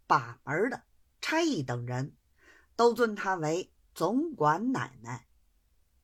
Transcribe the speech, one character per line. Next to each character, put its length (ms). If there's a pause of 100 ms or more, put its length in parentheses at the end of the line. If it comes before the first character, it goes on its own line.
把 360
门 280
的、 140 (360)
差 200
役 200
等 240
人， 320 (580)
都 200
尊 200
她 200
为 360 (220)
总 400
管 380
奶 320
奶。 240 (760)